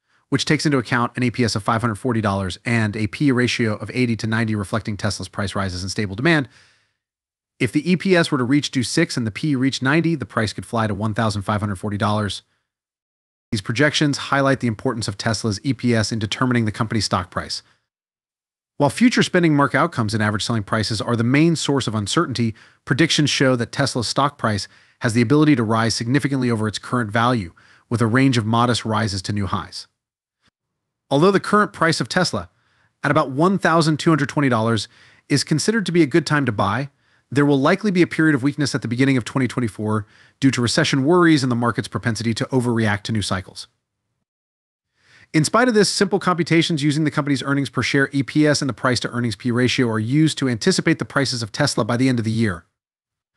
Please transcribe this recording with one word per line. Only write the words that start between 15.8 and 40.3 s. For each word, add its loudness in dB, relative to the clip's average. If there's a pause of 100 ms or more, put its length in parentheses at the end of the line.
S 0
in -4
determining 0
the -2
company's -2
stock -2
price. -8 (1160)
While 2
future 2
spending 2
mark 2
outcomes 0
and 0
average 0
selling -2
prices -2
are -2
the 0
main 4
source -2
of -4
uncertainty, -2 (300)
predictions 2
show 2
that -6
Tesla's -2
stock -2
price -2 (300)
has -2
the 4
ability 4
to 0
rise 0
significantly -2
over -2
its -4
current -4
value, 0 (360)
with -2
a 4
range 4
of 0
modest 0
rises -2
to -6
new -2
highs. -8 (1200)
Although 4
the 2
current 2
price 0
of -2
Tesla, -2 (540)
at 0
about 2
one 2
thousand 2
two 2
hundred 2
twenty 0
dollars, 0 (400)
is 0
considered 0
to -2
be 4
a 4
good 0
time 0
to -2
buy, -2 (440)
there 4
will 4
likely 2
be 2
a 6
period 2
of -2
weakness -2
at -4
the -6
beginning 2
of 0
twenty -2
twenty-four -4 (320)